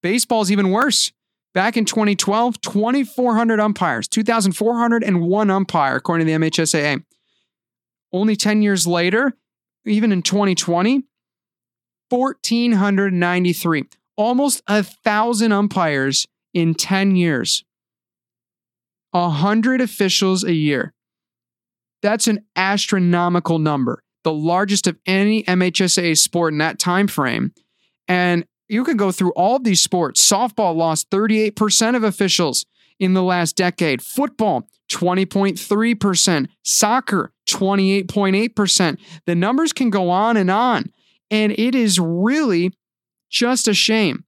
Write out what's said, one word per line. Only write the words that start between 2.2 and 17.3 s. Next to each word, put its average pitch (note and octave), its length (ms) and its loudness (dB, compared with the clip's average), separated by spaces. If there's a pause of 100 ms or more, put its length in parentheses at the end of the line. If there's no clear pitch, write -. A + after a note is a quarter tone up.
twenty-four A#3+ 720 -2
hundred A3+ 240 2
umpires, F#3 480 0
two A3 160 -2
thousand G#3 300 0
four A3+ 220 0
hundred A#3 280 2
and F#3 180 2
one G3 300 2
umpire, E3 440 0
according E3 300 -2
to D#3+ 40 0
the D#3 40 0
M D#3+ 100 0
H D#3+ 140 -2
S D#3+ 160 0
A D3 220 0
A. - 20 -6 (1120)
Only G#3 240 0
ten G#3+ 280 0
years F#3+ 240 0
later, F#3 460 0 (520)
even G#3+ 260 2
in F3+ 120 0
twenty G3 320 0
twenty, G3 480 0 (1040)
fourteen A#3+ 600 -2
hundred G3 420 2
ninety-three. F3 720 0 (340)
Almost B3 500 0
a G#3 140 2
thousand A3 720 -2
umpires D#3+ 720 0 (300)
in E3 180 2
ten F#3+ 420 0
years. E3 480 0 (1500)